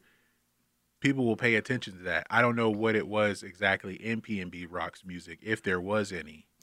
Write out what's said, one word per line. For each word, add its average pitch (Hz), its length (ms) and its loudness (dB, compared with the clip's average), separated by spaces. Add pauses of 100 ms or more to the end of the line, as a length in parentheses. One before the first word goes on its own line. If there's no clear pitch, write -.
(1000)
people 135 260 2
will 113 120 4
pay 117 180 4
attention 107 440 -2
to 90 40 -16
that. 87 260 -2
I 113 120 4
don't 120 160 4
know 113 120 4
what 110 280 2
it 95 100 0
was 104 340 2
exactly 95 540 -2
in 113 240 -4
P 104 220 -4
N 87 80 -6
B 87 160 -10
Rock's 87 400 -8
music, 85 360 -12
if 110 220 -2
there 92 160 2
was 98 320 0
any. 78 360 -10 (160)